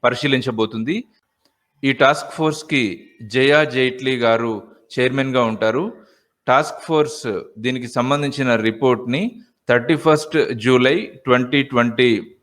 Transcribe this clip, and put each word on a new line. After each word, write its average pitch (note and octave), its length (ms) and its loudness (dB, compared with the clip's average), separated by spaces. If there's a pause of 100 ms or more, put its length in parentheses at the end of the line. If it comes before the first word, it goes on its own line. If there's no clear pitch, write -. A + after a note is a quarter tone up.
పరిశీలించబోతుంది. A#2+ 880 -2 (880)
ఈ C#3 80 0 (100)
టాస్క్ D3 340 2
ఫోర్స్‌కి D3+ 480 -2 (500)
జయా C#3 280 4 (120)
జైట్లీ C3 400 -2 (120)
గారు A2+ 280 2 (400)
చైర్మన్గా B2+ 580 0
ఉంటారు. A2 320 -2 (640)
టాస్క్ C#3 400 0
ఫోర్స్ D3+ 380 -2 (400)
దీనికి B2 320 -4
సంబంధించిన C3+ 540 -2 (160)
రిపోర్ట్ని B2 560 0 (460)
థర్టీ B2 360 2
ఫస్ట్ D#3 320 2 (280)
జూలై B2+ 300 4 (300)
ట్వంటీ B2+ 380 2 (100)
ట్వంటీ A#2+ 360 2 (340)